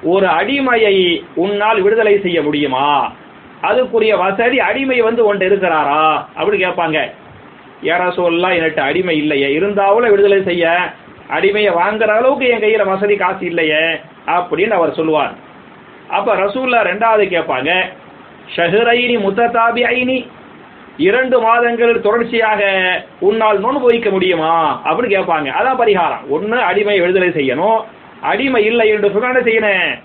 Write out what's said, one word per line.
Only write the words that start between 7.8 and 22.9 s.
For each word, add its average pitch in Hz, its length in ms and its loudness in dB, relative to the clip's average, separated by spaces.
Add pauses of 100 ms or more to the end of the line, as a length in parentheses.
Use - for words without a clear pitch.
"யா 156 180 -2
ரசூலல்லாஹ், 175 560 0
என்கிட்ட 160 220 -2
அடிமை 160 380 -2
இல்லையே, 143 360 0
இருந்தாலும் 202 580 2
விடுதலை 196 320 4
செய்ய 175 480 0 (380)
அடிமையை 196 440 0
வாங்குற 208 340 0
அளவுக்கு 247 400 0
என் 233 140 0
கையில 214 240 2
வசதி 196 320 0
காசு 190 300 -4
இல்லையே" 160 500 0 (300)
அப்படின்னு 175 440 -2
அவர் 202 240 0
சொல்லுவார். 156 380 -2 (760)
அப்ப 208 280 0
ரசூலுல்லாஹ் 226 500 0
ரெண்டாவது 214 380 2
கேட்பாங்க, 165 580 -2 (760)
"ஷஹ்ரைனி 233 600 0
முத்ததாபிஐனி, 233 1080 0 (680)
இரண்டு 240 440 2
மாதங்கள் 233 600 2
தொடர்ச்சியாக 220 640 0 (580)